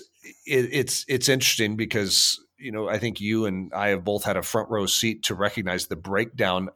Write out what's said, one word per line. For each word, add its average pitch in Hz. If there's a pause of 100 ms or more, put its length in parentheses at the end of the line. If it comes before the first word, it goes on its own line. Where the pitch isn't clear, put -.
(460)
it, 127
it's, 139
it's 127
interesting 113
because, 107 (180)
you 135
know, 107
I 107
think 107
you 110
and 92
I 101
have 95
both 104
had 101
a 87
front -
row 104
seat 110
to 107
recognize 92
the 92
breakdown 95